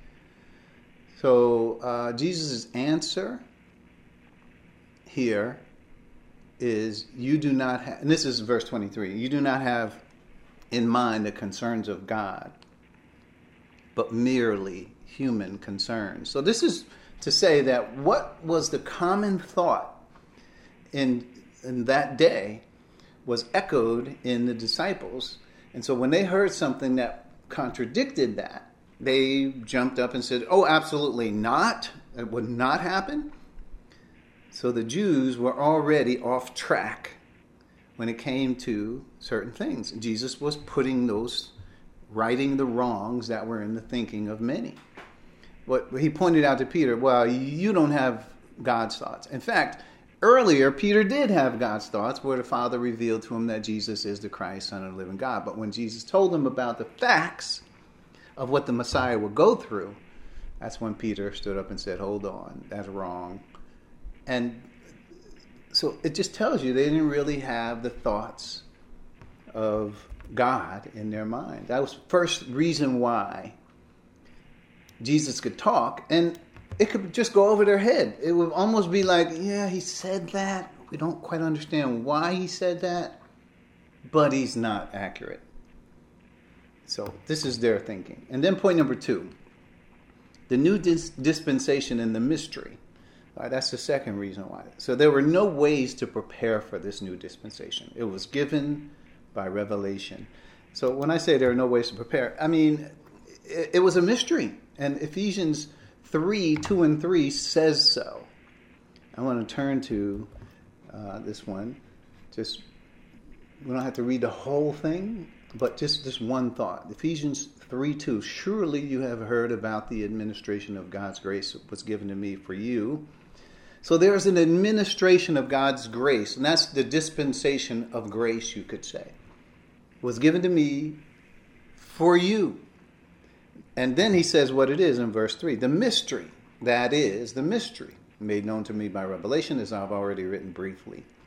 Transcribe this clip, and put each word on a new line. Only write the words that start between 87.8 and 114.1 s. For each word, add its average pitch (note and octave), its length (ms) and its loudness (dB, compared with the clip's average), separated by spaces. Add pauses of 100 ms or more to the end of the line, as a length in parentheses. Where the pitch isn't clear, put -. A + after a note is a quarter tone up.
And C3 140 0
then F#3+ 120 4
point F#3 220 4
number B2+ 160 2
two, F#2+ 360 -4 (1160)
the B2+ 80 2
new F3 220 4
dis-, E3+ 320 0
dispensation C3+ 880 0
and A2+ 160 -2
the A2+ 60 -2
mystery. - 580 -4 (580)
All - 60 -10
right, B2 80 -8
that's C3 200 -2
the B2 80 -6
second A#2+ 400 -2
reason G2 260 -8
why. - 180 -14 (160)
So - 160 -2
there D3 160 8
were C3+ 100 6
no E3 240 6
ways D3 500 4
to C3 120 -4
prepare A2 540 -2
for G2+ 180 -8
this G2 240 -10
new F#2 140 -8
dispensation. - 800 -12
It A#2 80 -6
was G2 200 -6
given C#3+ 640 -2 (440)
by F#2+ 140 -4
revelation. G2+ 800 -4 (460)
So B2+ 180 0
when C#3+ 200 0
I E3 80 2
say D#3 180 4
there B2+ 140 6
are B2 40 4
no B2+ 120 2
ways A#2+ 220 2
to G#2+ 80 -8
prepare, A#2 440 -4
I D#3 60 0
mean, D#3 420 4 (560)
it, - 300 -6
it F3+ 60 4
was F#3 160 6
a F3 60 6
mystery. A3 520 2 (240)
And C#3+ 200 -2
Ephesians E3+ 720 -2 (360)
three, E3+ 520 0
two E3+ 280 2
and D3+ 160 4
three D#3+ 300 2
says D#3 600 4
so. - 340 -2 (920)
I A#2 60 -6
want A#2+ 240 0
to - 80 -12
turn C#3 280 0
to, G2+ 440 -4 (680)
uh, G#2 240 -12
this - 280 -12
one. G#2 300 -8 (580)
Just, - 280 -8 (1040)
we B2+ 80 -6
don't B2+ 100 -2
have C3 120 -6
to B2+ 80 -4
read B2+ 180 -2